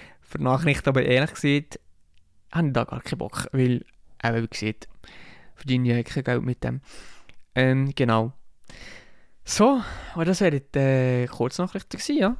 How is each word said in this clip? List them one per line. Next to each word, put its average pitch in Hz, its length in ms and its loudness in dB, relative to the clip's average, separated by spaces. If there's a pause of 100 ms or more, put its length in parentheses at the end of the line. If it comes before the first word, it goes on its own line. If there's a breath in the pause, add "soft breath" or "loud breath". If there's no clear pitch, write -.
(220 loud breath)
für - 200 -8
Nachrichten, 139 480 2
aber 131 140 2
ehrlich 131 300 2
gesagt, 143 460 0 (720)
habe 165 160 2
ich 135 60 0
da 117 100 2
gar 120 180 -8
keinen - 180 -6
Bock, - 320 -6
weil, 127 340 2 (380)
eben, 117 200 0
wie 117 40 -6
gesagt, - 400 -6 (680 loud breath)
verdiene 127 360 0
ich 117 60 4
ja 120 80 0
kein 135 200 -4
Geld 123 200 0
mit 123 200 -4
dem. 123 180 -4 (720 loud breath)
Ähm, 131 420 2
genau. 113 380 2 (1160 loud breath)
So, 254 320 6 (360 loud breath)
aber 160 100 0
das 180 160 2
wären 156 180 4 (140)
die, 139 60 2
äh, 127 480 4
Kurznachrichten - 720 -4
gewesen, 294 180 -2
ja. 233 220 2